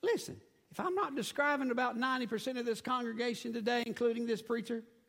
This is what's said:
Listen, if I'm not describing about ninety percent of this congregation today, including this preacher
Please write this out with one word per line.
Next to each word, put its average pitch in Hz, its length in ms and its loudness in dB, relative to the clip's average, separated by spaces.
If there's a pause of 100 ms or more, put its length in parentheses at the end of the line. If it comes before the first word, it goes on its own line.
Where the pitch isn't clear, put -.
Listen, 403 400 0 (300)
if - 100 -8
I'm 359 140 2
not 330 200 0
describing 277 560 2
about 240 280 0
ninety 254 280 2
percent 226 300 -2
of 240 80 -2
this 233 160 0
congregation 240 720 -2
today, 233 320 2
including 233 420 0
this 226 140 0
preacher 226 420 -4 (260)